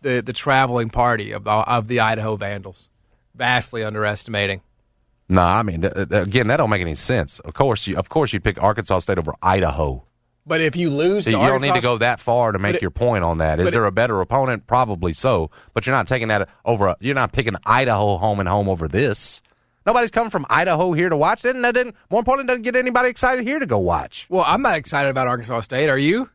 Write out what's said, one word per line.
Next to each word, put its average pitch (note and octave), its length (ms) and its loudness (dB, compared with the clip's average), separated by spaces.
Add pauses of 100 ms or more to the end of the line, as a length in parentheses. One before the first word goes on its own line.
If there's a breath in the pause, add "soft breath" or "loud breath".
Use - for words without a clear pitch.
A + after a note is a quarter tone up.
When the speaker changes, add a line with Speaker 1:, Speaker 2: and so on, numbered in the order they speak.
Speaker 1:
the, B2+ 200 0
the A#2+ 120 -6
traveling B2 560 0
party A2+ 440 0
of, G2+ 120 -8
of A2 440 0
the A#2+ 100 0
Idaho A2 380 0
Vandals. G2 480 -10 (500)
Vastly A#2+ 480 -2
underestimating. G#2 800 -2 (680)
Speaker 2:
Nah, F2+ 300 4
I - 40 2
mean, E2+ 180 -4
th-, F#2+ 120 -2
th-, F#2+ 180 -4 (160)
again, G#2+ 200 0
that C3 100 2
don't C3+ 120 2
make G2+ 120 0
any E2 140 -4
sense. F#2+ 440 -2
Of D#2 140 -14
course, B2 340 0
you, F#2 100 -4
of F#2+ 120 -4
course, D3+ 240 0
you'd G2 100 -4
pick G2+ 180 -2
Arkansas G2+ 380 0
State F#2 180 -2
over D2+ 240 -2
Idaho. D#2 600 0 (420)
Speaker 1:
But D#3+ 160 -2
if D#3 140 0
you F3 140 0
lose F3 360 0
to A2+ 60 2
Speaker 2:
You A2+ 60 2
don't - 240 2
need - 60 0
to - 60 2
Speaker 1:
Arkansas A#2+ 160 2
Speaker 2:
go A#2+ 100 0
that A#2+ 200 0
far A#2+ 320 0
to G2 80 0
make G2+ 140 0
Speaker 1:
but - 40 0
it - 40 -4
Speaker 2:
your F#2+ 100 -2
point - 320 0
on E2+ 140 0
that. D#2 220 2
Is F#2 80 2
Speaker 1:
but F2 60 2
Speaker 2:
there A2+ 120 2
Speaker 1:
it G2+ 40 2
Speaker 2:
a - 20 -2
better A2 280 0
opponent? B2 480 -2
Probably G2+ 460 0
so. F#2 380 0 (220 loud breath)
But A2 120 -2
you're C3 100 0
not G#2 120 0
taking A#2 220 -2
that G#2 200 0 (160 soft breath)
over. G#2 220 2
A, F2 120 0
you're C3+ 160 -2
not B2+ 160 0
picking A2+ 220 -2 (120)
Idaho G#2+ 520 2
home G2+ 220 -2
and F#2 100 -2
home G2+ 180 0
over E2 200 -2
this. G#2 540 -2 (440)
Nobody's A#3 260 2
coming A3+ 200 0
from D#3 180 -4
Idaho F3 440 2
here F3 160 0
to E3 80 0
watch F3 280 0
it, B3+ 100 0
and B3 80 -4
that A#3+ 120 2
didn't, B3 200 -2 (140)
more G#3 100 0
importantly, B3+ 320 0
doesn't A#3+ 120 -2
get B3 120 -2
anybody B3 340 2
excited B3+ 380 0
here D4 120 -2
to C#4 60 -4
go C3 120 0
watch. - 520 -2
Speaker 1:
Well, C#3 160 2
I'm F3 160 2
not F3+ 140 2
excited C#3+ 340 -2
about C3 180 0
Arkansas A#2+ 340 -2
State. C#3 280 0
Are C3 80 4
you? F#3 360 0